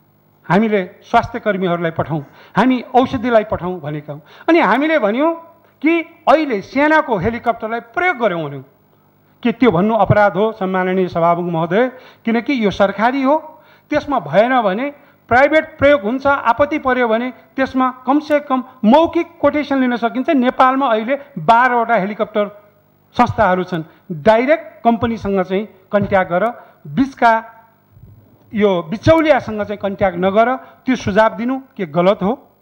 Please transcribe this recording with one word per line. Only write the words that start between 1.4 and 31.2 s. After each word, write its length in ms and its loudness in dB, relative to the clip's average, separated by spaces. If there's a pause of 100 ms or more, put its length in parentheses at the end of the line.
कर्मीहरूलाई 500 -2
पठाउँ, 340 -6 (320)
हामी 240 2
औषधिलाई 640 0
पठाउँ 360 -6
भनेका 320 -10
हौँ। 100 -16 (260)
अनि 120 4
हामीले 380 2
भन्यौँ 360 0 (480)
कि 180 2 (280)
अहिले 340 2
सेनाको 560 0
हेलिकप्टरलाई 640 -4
प्रयोग 360 -4
गरौँ 280 -2
भन्यौँ, 200 -12 (760)
के 100 0
त्यो 180 2
भन्नु 240 2
अपराध 420 4
हो 160 0
सम्माननीय 560 -2
सभामुख 440 0
महोदय? 360 -2 (360)
किनकि 400 -2
यो 60 0
सरकारी 520 0
हो, 400 -2 (280)
त्यसमा 300 -2
भएन 420 0
भने 320 -4 (340)
प्राइभेट 500 2
प्रयोग 240 4
हुन्छ, 240 -4
आपत्ति 520 0
पर्यो 300 -2
भने 240 -2 (240)
त्यसमा 340 -2 (160)
कमसेकम 580 -2 (200)
मौखिक 560 2
कोटेसन 400 0
लिन 160 -2
सकिन्छ। 340 -4
नेपालमा 560 2
अहिले 320 -2 (200)
बाह्रवटा 560 2
हेलिकप्टर 680 -4 (560)
संस्थाहरू 460 2
छन्, 180 -6 (300)
डाइरेक्ट 720 0
कम्पनीसँग 580 0
चाहिँ 260 -4 (240)
कन्ट्याक्ट 380 0
गर, 160 0 (400)
बिचका 580 0 (1120)
यो 280 2
बिचौलियासँग 800 2
चाहिँ 160 -8
कन्ट्याक्ट 400 -2
नगर, 380 2
त्यो 400 -6
सुझाव 400 0